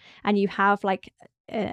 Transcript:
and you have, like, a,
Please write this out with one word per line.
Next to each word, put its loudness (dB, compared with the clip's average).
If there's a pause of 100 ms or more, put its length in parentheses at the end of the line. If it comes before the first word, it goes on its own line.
(240)
and 2
you 2
have, 0
like, -4 (360)
a, -6